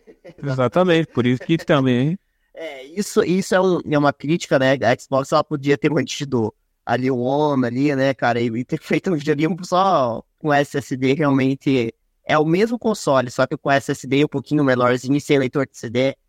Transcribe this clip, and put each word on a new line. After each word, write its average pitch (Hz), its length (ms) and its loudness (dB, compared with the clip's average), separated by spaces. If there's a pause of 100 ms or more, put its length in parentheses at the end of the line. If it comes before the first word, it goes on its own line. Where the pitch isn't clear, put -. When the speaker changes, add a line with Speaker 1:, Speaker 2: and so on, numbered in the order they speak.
(420)
Speaker 1:
Exatamente, 151 680 0
por 120 140 0
isso 123 180 0
que 165 140 0
também 139 600 0 (360)
Speaker 2:
É, 147 320 -16
isso, 185 380 -2
isso 185 320 0
é 170 60 4
um, 185 180 2 (100)
é 147 80 2
uma 143 160 2
crítica, 156 460 -2
né? 131 140 2
A 120 260 0
Xbox, 135 320 -4
ela 156 120 2
podia 139 340 -2
ter 156 120 0
mantido 139 640 -2 (320)
ali 127 240 -2
o 131 100 0
One, 139 460 0
ali, 135 300 -2
né, 135 180 0
cara, 120 260 0
e, 120 80 0
e 117 160 -4
ter - 160 -8
feito 185 320 -2
um 170 40 0
videogame 151 480 0
só 175 600 0 (160)
com 151 140 0
S 143 240 0
S 135 200 -6
D, 127 160 2
realmente 135 800 0 (300)
é 151 140 0
o 151 80 2
mesmo 214 320 0
console, 139 540 0
só 131 160 0
que 143 100 -6
com 147 140 -2
S 139 200 0
S 139 140 -8
D 135 200 2
um - 20 2
pouquinho 147 360 -2
menorzinho 127 520 2
e 143 60 -2
sem 143 180 2
leitor 131 260 -2
de - 120 -14
C 123 120 -10
D. 131 260 -2 (140)